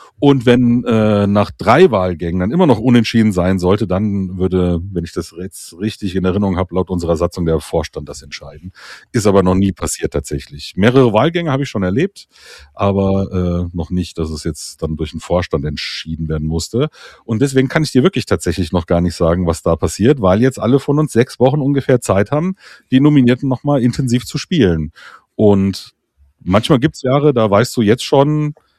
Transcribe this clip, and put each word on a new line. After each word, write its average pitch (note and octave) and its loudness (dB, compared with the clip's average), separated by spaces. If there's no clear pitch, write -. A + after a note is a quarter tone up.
Und C#3 2
wenn, A#2+ 4
äh, G#2+ 2
nach G2+ 2
drei C#3 4
Wahlgängen F2+ -2
dann F#2 -2
immer F3 2
noch A#2+ 4
unentschieden A2+ 2
sein F#2 0
sollte, F#2+ 0
dann F#2+ -4
würde, F2+ 0
wenn F2+ -6
ich E2 -12
das - -8
jetzt F2+ -16
richtig G2+ -6
in F#2 -2
Erinnerung F#2+ -2
habe, F2 -4
laut F#2 -4
unserer E2+ -2
Satzung E2+ -4
der D#2+ 0
Vorstand D2+ -6
das C#2+ -16
entscheiden. C#2+ -18
Ist G#2+ -2
aber G2 4
noch F#2 2
nie F#2+ 0
passiert - -6
tatsächlich. D2 -10
Mehrere B2 4
Wahlgänge D#3+ 0
habe C#3 -2
ich B2+ -8
schon G#2 -6
erlebt, A2 -4
aber, F#2+ 0
äh, F2 -10
noch E2 -6
nicht, F2+ -4
dass D#2+ -4
es D#2 -8
jetzt - -10
dann D#2 -4
durch D#2+ -6
den E2 -12
Vorstand E2 -2
entschieden D#2 -8
werden D#2 -4
musste. G2 -4
Und A2 -4
deswegen C3+ 2
kann D#3 -2
ich D3 -4
dir B2+ 4
wirklich B2 0
tatsächlich F2 -4
noch F2 -2
gar E2+ 0
nicht F2 -2
sagen, F2 0
was E2 -4
da E2 0
passiert, G#2+ 0
weil F#2+ 2
jetzt C3 0
alle A2+ 2
von D3 -2
uns D3+ -2
sechs - 0
Wochen C3 2
ungefähr C3+ 0
Zeit G2+ 0
haben, E3+ -2
die B2+ 4
Nominierten C3+ 4
nochmal C#3 -2
intensiv B2 0
zu - -8
spielen. E2+ 0
Und G2+ 0
manchmal A2+ 2
gibt's D#3 -2
Jahre, C#3 2
da A2+ 2
weißt G#2 2
du B2 2
jetzt G#2+ 2
schon, D3+ 0